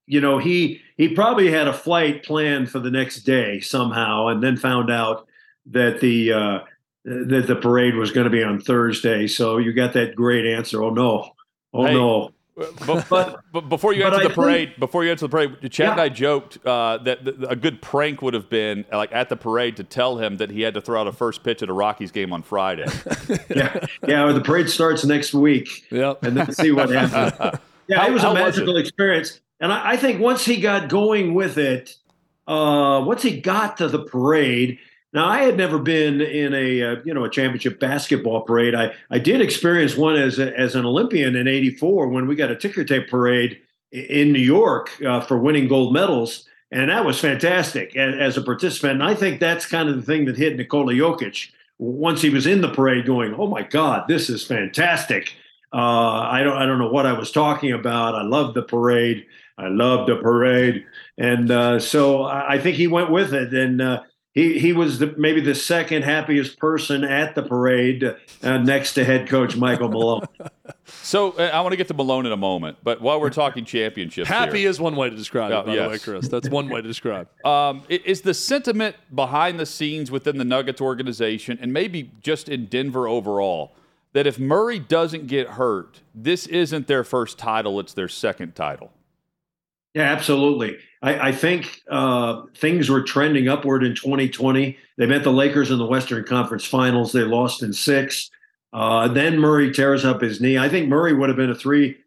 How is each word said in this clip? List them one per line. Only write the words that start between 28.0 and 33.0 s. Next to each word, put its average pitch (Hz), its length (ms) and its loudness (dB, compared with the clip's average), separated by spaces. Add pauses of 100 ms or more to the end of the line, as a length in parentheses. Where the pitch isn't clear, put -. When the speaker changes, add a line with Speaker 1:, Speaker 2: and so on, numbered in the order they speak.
Speaker 2:
How, - 80 4
Speaker 1:
it 262 40 2
was 220 100 2
a - 40 4
Speaker 2:
how 202 80 2
was 185 240 2
Speaker 1:
magical 180 180 0
Speaker 2:
it? 160 40 2
Speaker 1:
experience, 170 600 0 (180)
and 175 140 -2
I, 220 200 -2
I 254 40 2
think 247 240 0
once 247 240 2
he 233 160 0
got 196 300 0
going 202 420 2
with 175 240 0
it, 131 400 -2 (500)
uh, 147 600 2